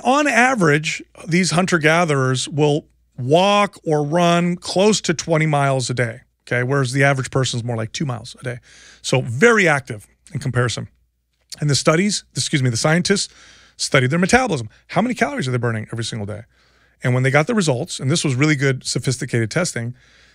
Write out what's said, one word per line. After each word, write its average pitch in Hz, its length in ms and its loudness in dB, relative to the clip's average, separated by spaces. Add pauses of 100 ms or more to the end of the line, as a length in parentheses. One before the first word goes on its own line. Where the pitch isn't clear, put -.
on 285 220 2
average, 214 760 2 (240)
these 170 240 0
hunter-gatherers 156 960 2
will 147 400 0 (300)
walk 185 680 2
or 151 220 0
run 175 500 2
close 190 460 0
to 180 120 0
twenty 156 340 0
miles 139 420 0
a 127 40 -4
day, 120 280 -4 (260)
okay? 123 160 -2
Whereas 131 300 -2
the 139 100 2
average 135 280 0
person 131 260 -2
is 113 60 -4
more 120 120 -6
like 110 160 -6
two - 140 -6
miles 120 340 -10
a - 40 -16
day. 123 160 -10 (420)
So 131 200 0
very 175 460 2
active 139 400 -2 (240)
in 135 80 -8
comparison. 123 480 -2 (720)
And 147 100 0
the 139 60 2
studies, 175 480 2 (120)
excuse 139 260 -2
me, 127 80 2
the 113 80 -2
scientists 170 560 0 (440)
studied 131 340 0
their 170 80 0
metabolism. 190 500 0 (180)
How - 140 -2
many 240 140 -2
calories 233 320 -2
are 127 40 -2
they 127 60 0
burning 113 340 -4
every 113 120 -8
single 110 220 -8
day? 101 160 -10 (600)
And 127 120 0
when 127 100 2
they 131 80 2
got 147 160 4
the 247 80 0
results, 151 440 -2
and 131 120 -2
this 175 120 0
was 139 120 0
really 151 200 2
good, 135 300 -2
sophisticated 120 640 -4
testing, 120 460 -4 (400)